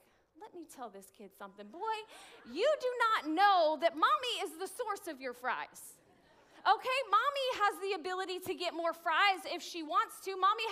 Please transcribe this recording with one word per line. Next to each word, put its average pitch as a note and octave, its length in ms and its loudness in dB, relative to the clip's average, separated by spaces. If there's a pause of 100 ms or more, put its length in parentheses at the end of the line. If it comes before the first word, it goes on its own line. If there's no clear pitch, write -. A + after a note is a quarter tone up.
(400)
"Let G#4+ 140 -18
me E4+ 120 -16 (100)
tell A#3+ 140 -12
this G3 180 -18 (100)
kid G3+ 180 -18
something. G3+ 340 -16
Boy, G#4+ 280 -4 (540)
you G#4 280 2
do B4+ 80 -4 (220)
not D#4 240 0
know E4+ 480 6
that E4 140 2
Mommy B4 480 2
is E4 160 -6
the F#4 80 -4
source G#4 400 -6
of C#4+ 120 -8
your C4 140 -8
fries. F#3+ 600 -6 (760)
Okay, B4+ 320 4 (120)
Mommy C5 360 4 (140)
has G4+ 180 2
the G4 140 -4
ability F#4 460 -4
to F#4 160 -6
get E4 180 -4
more E4 180 0
fries E4+ 540 2
if D#4+ 160 -6
she E4+ 220 -8
wants F#4+ 380 -2
to. F#4+ 140 -6
Mommy G4+ 360 2